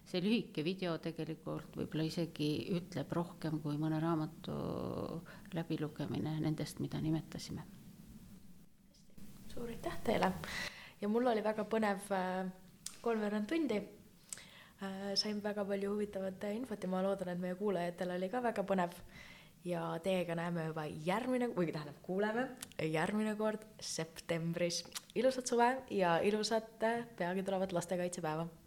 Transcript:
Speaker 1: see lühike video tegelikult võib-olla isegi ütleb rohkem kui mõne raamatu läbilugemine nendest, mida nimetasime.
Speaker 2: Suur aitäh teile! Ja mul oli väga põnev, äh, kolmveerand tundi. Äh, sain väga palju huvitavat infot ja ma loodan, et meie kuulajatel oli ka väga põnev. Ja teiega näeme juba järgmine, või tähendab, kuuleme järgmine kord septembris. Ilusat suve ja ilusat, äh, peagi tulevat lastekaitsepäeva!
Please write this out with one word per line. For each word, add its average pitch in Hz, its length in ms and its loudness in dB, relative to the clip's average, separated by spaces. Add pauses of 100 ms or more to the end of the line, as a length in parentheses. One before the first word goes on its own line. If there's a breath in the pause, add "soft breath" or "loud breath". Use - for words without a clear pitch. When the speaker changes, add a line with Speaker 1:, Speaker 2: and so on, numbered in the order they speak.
Speaker 1:
see 185 160 0
lühike 196 440 2
video 180 340 0
tegelikult 156 760 -6
võib-olla 160 320 0
isegi 151 640 0
ütleb 170 400 -2
rohkem 160 480 -2
kui 147 160 0
mõne 156 240 2
raamatu - 1200 -2 (300 loud breath)
läbilugemine 156 880 -2
nendest, 151 400 0
mida 147 200 -2
nimetasime. - 640 -2 (1900)
Speaker 2:
Suur 233 140 -4
aitäh - 360 -4
teile! 185 280 6 (680 loud breath)
Ja 208 80 0
mul 233 220 4
oli 214 140 4
väga 214 240 2
põnev, 202 420 2
äh, 185 380 0 (560)
kolmveerand 214 420 2
tundi. 302 300 2 (1040 loud breath)
Äh, 196 380 -4
sain 214 220 -2
väga 208 260 0
palju 202 240 0
huvitavat 202 580 -2
infot 214 320 -4
ja 180 80 -2
ma 185 140 2
loodan, 190 300 0
et 180 60 -2
meie 180 200 -2
kuulajatel 180 560 0
oli 185 160 0
ka 247 100 0
väga 220 240 2
põnev. 180 320 2 (680 loud breath)
Ja 170 200 0 (180)
teiega 180 340 2
näeme 170 300 0
juba 156 180 -2 (220)
järgmine, 247 500 2
või 170 160 4
tähendab, 147 320 -6
kuuleme 214 440 2 (340)
järgmine 190 560 2
kord 214 240 0 (180)
septembris. 170 1000 0 (320)
Ilusat 254 340 4
suve 240 220 6 (240)
ja 175 240 6
ilusat, 214 640 2
äh, 233 240 2 (100)
peagi 185 300 0
tulevat 190 260 2
lastekaitsepäeva! 170 760 0 (180)